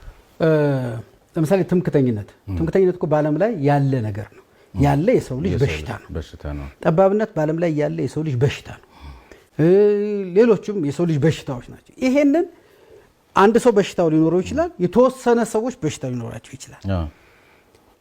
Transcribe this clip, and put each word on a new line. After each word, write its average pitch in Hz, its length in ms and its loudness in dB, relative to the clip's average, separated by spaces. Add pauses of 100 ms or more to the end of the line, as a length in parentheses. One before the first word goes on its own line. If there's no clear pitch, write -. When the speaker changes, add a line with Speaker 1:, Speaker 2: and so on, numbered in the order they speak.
(400)
Speaker 1:
እ፣ 165 80 2 (880)
ለምሳሌ 170 300 0
ትምክተኝነት፣ 127 640 0 (140)
Speaker 2:
ም። 95 140 -8
Speaker 1:
ትምክተኝነት 175 380 2
እኮ 180 120 -8
በዓለም 151 300 0
ላይ 202 140 0 (120)
ያለ 139 380 2
ነገር 104 280 -8
ነው። - 140 -20 (320)
Speaker 2:
ም። 170 80 0
Speaker 1:
ያለ 143 300 2
የሰው 143 260 0
ልጅ 175 120 -2
Speaker 2:
የሰው 123 120 0
Speaker 1:
በሽታ 78 260 -2
Speaker 2:
ልጅ 107 120 -10
Speaker 1:
ነው። - 100 -20
Speaker 2:
በሽታ - 420 -12
ነው። 71 140 -10 (140)
Speaker 1:
ጠባብነት 190 520 2
በዓለም 156 260 -2
ላይ 175 160 0
ያለ 147 260 -2
የሰው 147 220 -4
ልጅ 151 160 -4
በሽታ - 340 -2
ነው። - 140 -20 (720)
እ፣ 151 80 4 (640)
ሌሎችም 208 520 2
የሰው 143 220 -2
ልጅ 160 140 0
በሽታዎች 151 480 -2
ናቸው። - 300 -20
ይሄንን 285 480 2 (920)
አንድ 208 220 6
ሰው 233 140 2
በሽታው 190 360 2
ሊኖረው 160 320 2
ይችላል፣ 311 380 -2
የተወሰነ 233 680 2
ሰዎች 226 300 -4
በሽታው 139 340 -6
ሊኖራቸው 123 420 -10
ይችላል። - 380 -20
Speaker 2:
አዎ። 85 160 -2 (960)